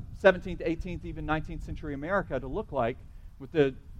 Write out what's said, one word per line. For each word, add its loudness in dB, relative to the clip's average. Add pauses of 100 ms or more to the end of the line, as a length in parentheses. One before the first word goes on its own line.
(180)
seventeenth, 6
eighteenth, -2
even -6
nineteenth -2
century -6
America 0
to -4
look -4
like 2 (420)
with -12
the, 6 (240)